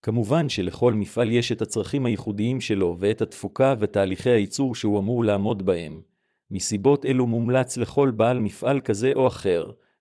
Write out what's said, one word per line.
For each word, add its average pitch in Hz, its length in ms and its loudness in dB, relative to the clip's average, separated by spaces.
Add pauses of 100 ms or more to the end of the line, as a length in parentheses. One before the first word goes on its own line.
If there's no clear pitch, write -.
כמובן 117 420 0
שלכל - 460 0
מפעל 120 380 -2
יש 120 200 0
את 110 100 -4
הצרכים 120 440 -2
הייחודיים 110 540 -2
שלו 92 380 0
ואת 104 240 0
התפוקה 131 560 0
ותהליכי 98 520 0
הייצור 120 440 2
שהוא 104 240 0
אמור 117 260 0
לעמוד 101 420 0
בהם. 82 360 -2 (480)
מסיבות 107 560 0
אלו 127 200 2
מומלץ 120 500 0
לכל 131 340 2
בעל 117 280 2
מפעל 120 420 -2
כזה 117 360 0
או 131 100 4
אחר 90 440 0 (300)